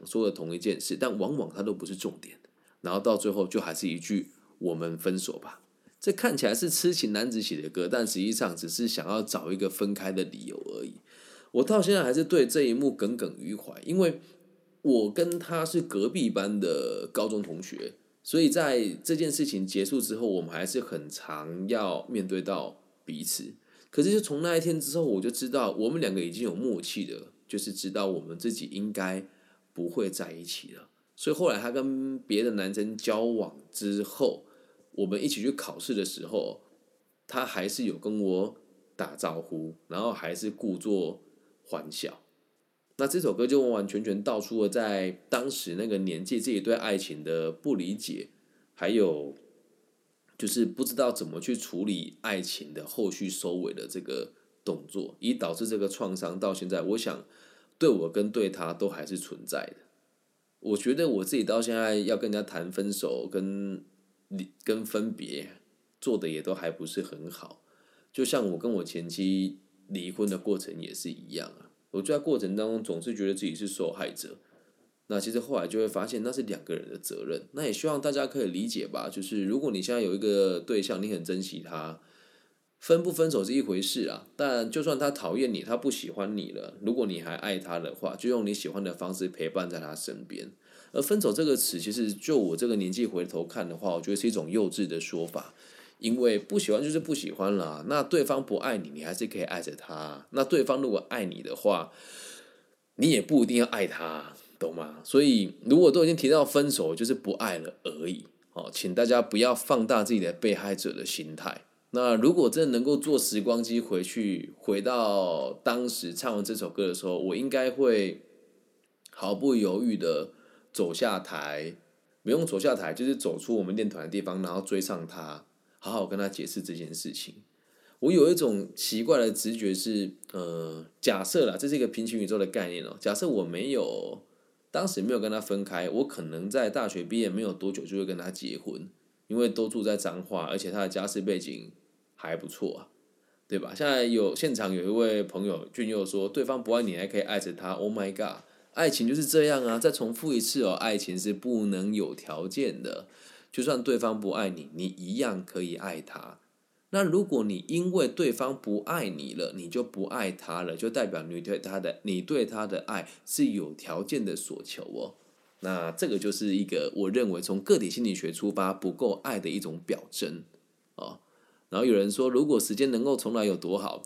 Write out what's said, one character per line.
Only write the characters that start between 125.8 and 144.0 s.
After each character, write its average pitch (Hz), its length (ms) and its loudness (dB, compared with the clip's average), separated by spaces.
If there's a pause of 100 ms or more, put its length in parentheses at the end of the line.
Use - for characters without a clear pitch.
好 98 100 -8
好 104 160 -2
跟 95 100 -4
他 98 120 0
解 95 180 -8
释 - 160 -6
这 85 120 -8
件 82 200 -10
事 - 160 -8
情。 - 240 -10 (640)
我 151 140 4
有 165 180 10
一 180 60 6
种 113 400 2
奇 - 260 -2
怪 131 160 6
的 113 140 4
直 110 240 -2
觉 101 180 0
是， 101 380 -2 (200)
呃， 82 540 -6 (140)
假 95 240 2
设 156 200 4
啦， 92 120 0
这 139 120 -2
是 147 60 0
一 139 60 2
个 117 80 2
平 113 180 -4
行 113 140 -2
宇 98 60 0
宙 107 120 0
的 98 80 2
概 95 220 -2
念 87 160 -6
哦。 - 160 -12
假 104 120 0
设 175 160 0
我 110 160 2
没 90 280 -4
有， 58 500 -2 (480)
当 170 160 0
时 185 160 -2
没 117 100 0
有 120 60 2
跟 107 100 0
他 107 120 0
分 101 240 -2
开， 90 260 -2
我 135 160 2
可 - 160 -10
能 82 260 -6
在 113 220 2
大 120 160 -2
学 95 160 -4
毕 101 160 -2
业 110 100 2
没 95 140 -2
有 101 100 -2
多 98 200 -2
久 98 120 -6
就 90 120 -6
会 98 80 0
跟 95 120 -4
他 87 140 -8
结 - 260 -8
婚， - 320 -10 (380)
因 107 100 -4
为 120 120 4
都 110 200 0
住 113 140 -4
在 104 140 2
彰 92 260 -4
化， 92 220 -4
而 76 120 -4
且 95 140 -4
他 98 120 -2
的 92 60 0
家 95 160 -4
世 104 160 -4
背 95 180 0
景 57 340 -10 (420)
还 82 220 -6
不 82 100 -8
错 - 320 -6
啊， - 100 -18 (600)
对 98 100 0
吧？ 90 160 -8
现 147 120 0
在 131 180 6